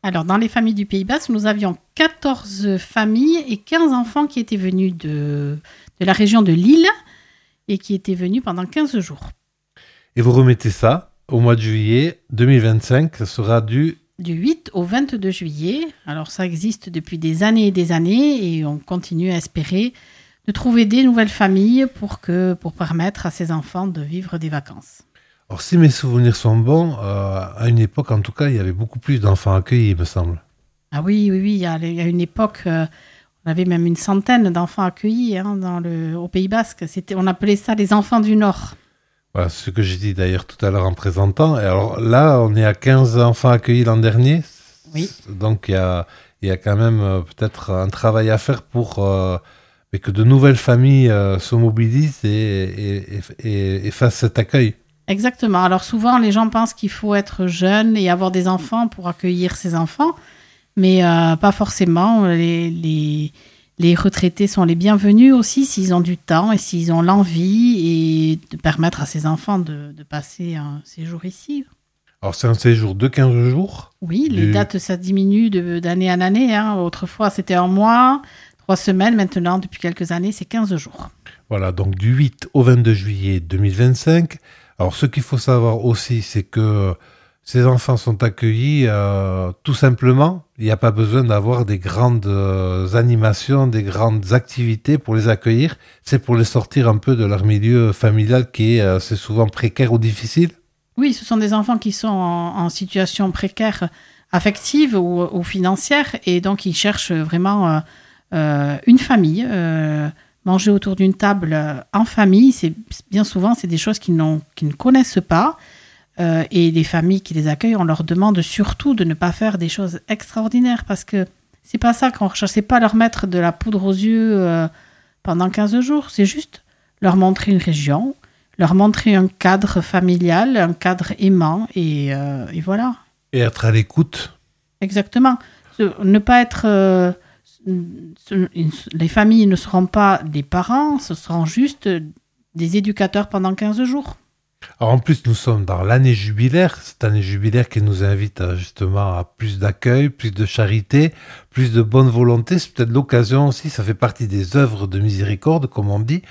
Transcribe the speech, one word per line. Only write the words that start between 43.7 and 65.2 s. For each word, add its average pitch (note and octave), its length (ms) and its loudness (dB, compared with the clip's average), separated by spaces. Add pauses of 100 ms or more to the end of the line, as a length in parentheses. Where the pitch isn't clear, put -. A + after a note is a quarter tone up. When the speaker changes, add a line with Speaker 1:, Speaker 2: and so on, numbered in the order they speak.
Speaker 2:
l'an A2+ 140 2
dernier. B2 440 4 (520)
Speaker 1:
Oui. E3 160 -6 (180)
Speaker 2:
Donc, G2+ 400 -4
il G2+ 40 0
y F#2+ 40 2
a, F2+ 300 -2 (340)
il G2 80 -4
y - 20 0
a F#2 60 0
quand G2+ 200 -2
même, A2+ 240 2
euh, F#2+ 200 0
peut-être - 500 -8
un F#2 180 -2
travail A2 420 0
à A2 80 2
faire B2+ 240 -4
pour, A2+ 380 -6
euh, F#2+ 360 0 (560)
mais G2 60 -6
que - 120 -6
de G#2 140 0
nouvelles C3+ 320 6
familles, B2+ 540 4
euh, G2 280 0
se - 160 -6
mobilisent A#2 720 0
et, G#2+ 40 0
et, G2+ 680 -4
et, G2 240 -10 (240)
et, G2 420 -4
et G#2+ 40 -4
fassent - 260 0
cet A#2 220 -2
accueil. A2+ 360 2 (320)
Speaker 1:
Exactement. G#3 560 -2
Alors F#3 220 0
souvent, A#3+ 340 0
les A3 140 2
gens A3 160 2
pensent A3 260 -2
qu'il G3+ 160 -6
faut G#3 240 -4
être G3+ 320 -2
jeune G3 500 0
et F#3 140 0
avoir F#3 200 0
des F3+ 180 -2
enfants A3+ 400 -2
pour F3+ 200 -10
accueillir F3+ 480 -4
ces E3+ 180 -6
enfants, C#4 420 -2 (580)
mais, F#3 300 4
euh, E3 320 2
pas G3+ 160 2
forcément. G3 720 2
Les, E3+ 440 0
les, D3+ 600 -4 (460)
les E3+ 160 4
retraités F#3 520 0
sont G3 180 0
les E3+ 100 2
bienvenus G#3 580 6